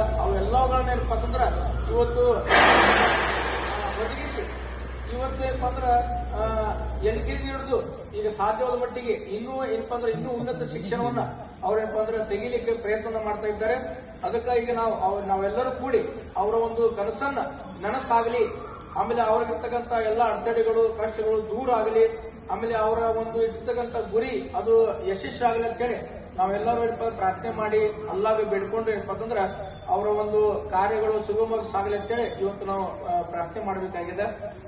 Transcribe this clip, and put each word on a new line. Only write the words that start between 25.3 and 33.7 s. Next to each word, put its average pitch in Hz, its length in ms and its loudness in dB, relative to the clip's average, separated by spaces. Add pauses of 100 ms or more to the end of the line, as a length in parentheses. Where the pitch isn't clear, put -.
ಆಗಲಿ 233 200 2
ಅಂತೇಳಿ 233 420 -2 (260)
ನಾವೆಲ್ಲರೂ 208 480 2
ಏನಪ್ಪ 226 180 -2
ಪ್ರಾರ್ಥನೆ 196 480 -2
ಮಾಡಿ 214 600 0
ಅಲ್ಲಾಗ 214 340 2
ಬೇಡ್ಕೊಂಡು 196 460 -2
ಏನಪ್ಪ 196 200 -2
ಅಂತಂದ್ರ 214 280 -4 (500)
ಅವರ 202 180 2
ಒಂದು 208 640 2
ಕಾರ್ಯಗಳು 214 520 2
ಸುಗಮವಾಗಿ 220 500 0
ಸಾಗಲಿ 202 260 0
ಅಂತೇಳಿ 226 420 -2
ಇವತ್ತು 196 260 -2
ನಾವು, 196 180 -2
ಆ, 175 380 -2
ಪ್ರಾರ್ಥನೆ 170 420 -6
ಮಾಡ್ಬೇಕಾಗಿದೆ. 185 920 -4 (120)